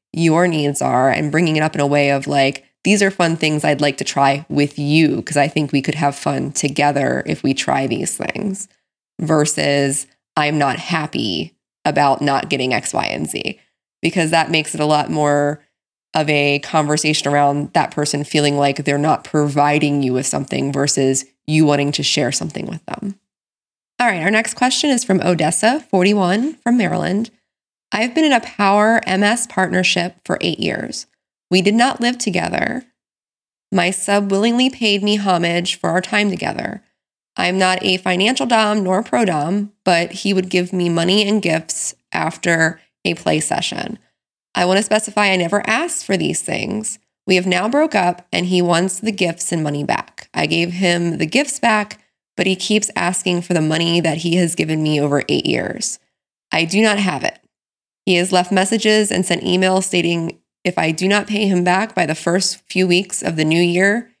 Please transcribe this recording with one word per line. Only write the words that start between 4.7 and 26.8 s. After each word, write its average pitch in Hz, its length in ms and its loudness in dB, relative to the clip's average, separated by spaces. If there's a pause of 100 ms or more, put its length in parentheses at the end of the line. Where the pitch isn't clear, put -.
you, 147 440 2
'cause - 160 -6
I 143 100 4
think 151 240 -2
we 139 100 2
could 143 140 -2
have 143 200 -2
fun 139 360 -4
together 139 720 0
if - 180 -4
we 135 100 2
try 135 340 -2
these - 300 -4
things," - 500 -8 (540)
versus, 147 840 0 (280)
"I'm 151 220 0
not 143 220 0
happy 151 720 -4 (320)
about 147 360 2
not 139 280 0
getting 127 240 -2
X, - 200 -4
Y, - 120 -2
and - 240 -6
Z," - 300 -8 (420)
because 160 300 0
that 160 200 2
makes 156 240 0
it 151 60 -4
a 151 40 2
lot 151 240 2
more 147 540 0 (500)
of 156 160 0
a 143 300 2
conversation 151 720 0
around 143 420 2
that - 180 0
person 147 340 -2
feeling 147 320 2
like 139 260 0
they're 143 140 0
not 147 260 0
providing 147 800 2
you 127 80 0
with 127 140 0
something 139 480 -4
versus 135 500 0 (240)
you 156 180 4
wanting 143 280 2
to 147 100 -4
share 139 280 0
something - 340 -6
with - 200 -10
them. - 300 -10 (840)
All 247 80 2
right, 185 140 -2
our 180 100 0
next 220 240 0
question 262 340 0
is 254 160 0
from 190 160 2
Odessa, - 680 0
forty-one, 202 640 2
from 240 220 0
Maryland. 185 520 -2 (640)